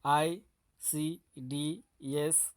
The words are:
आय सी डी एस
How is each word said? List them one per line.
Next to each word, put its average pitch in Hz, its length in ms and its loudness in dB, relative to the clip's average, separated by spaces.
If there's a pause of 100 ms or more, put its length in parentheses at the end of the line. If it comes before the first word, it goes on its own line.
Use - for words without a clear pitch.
आय 151 320 4 (440)
सी 156 400 -2 (160)
डी 143 460 -4 (180)
एस 147 340 0 (220)